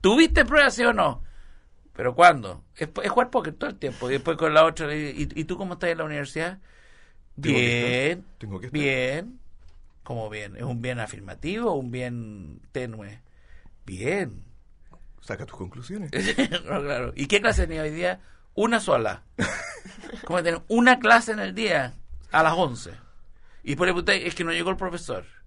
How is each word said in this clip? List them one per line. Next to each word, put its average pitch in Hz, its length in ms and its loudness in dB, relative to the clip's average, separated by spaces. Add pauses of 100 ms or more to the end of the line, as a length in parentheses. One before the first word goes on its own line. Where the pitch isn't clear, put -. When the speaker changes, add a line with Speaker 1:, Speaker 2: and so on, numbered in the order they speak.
Speaker 1:
¿Tuviste 302 460 6
prueba, 277 240 6
sí 240 140 -2
o 240 100 6
no? 165 280 0 (720)
¿Pero - 200 -2
cuándo? 123 500 6 (120)
Es, 151 120 -6 (140)
es 202 80 -2
jugar 240 180 2
póker 160 260 -2
todo - 140 -6
el 202 80 -10
tiempo. 123 320 -6
Y 135 60 0
después 147 240 -2
con 156 160 2
la 160 100 10
otra, 160 300 0
"¿Y, 151 160 -4
y, 143 180 -4 (120)
y 151 40 -2
tú 175 140 -6
cómo 180 160 -6
estás 170 160 -2
en 165 80 -2
la 160 60 -4
universidad?" 156 540 -6 (800)
Speaker 2:
Tengo 139 200 2
que 123 40 6
Speaker 1:
"Bien, 123 580 2
Speaker 2:
estar. - 180 -20
Tengo 101 220 -10
que 104 80 -14
estar. 147 120 -2
Speaker 1:
bien." 139 600 -2 (640)
¿Cómo 113 260 -6
bien? 104 280 -10
¿Es 107 80 -10
un 120 180 -6
bien 123 160 -4
afirmativo 160 720 -6
o 170 40 0
un 127 180 -4
bien 113 680 -10 (120)
tenue? 110 480 -8 (680)
Bien. 120 560 -6 (760)
Speaker 2:
Saca - 260 -10
tus - 100 -18
conclusiones. 123 540 -10
Speaker 1:
<laughs> - 540 -2
No, - 180 -4
claro. 123 320 -4
"¿Y 135 120 -4
qué 202 140 4
clase 202 260 2
tenía 160 160 -4
hoy 151 80 -2
día?" 175 300 -4 (340)
"Una 226 260 2
sola." 120 420 0 (140)
Speaker 2:
<laughs> - 880 -8
Speaker 1:
¿Cómo 180 180 0
tener 165 260 0
una 240 300 8
clase 226 340 6
en 214 60 -4
el 190 160 -6
día? 165 400 0 (380)
A 160 100 6
las 160 120 4
once. 135 360 0 (720)
Y - 80 -10
después 143 160 0
le 185 80 2
pregunté, 180 320 0
"Es 170 80 -6
que - 80 -6
no 165 100 -2
llegó 170 180 -2
el 185 60 -2
profesor." 165 480 -6 (220)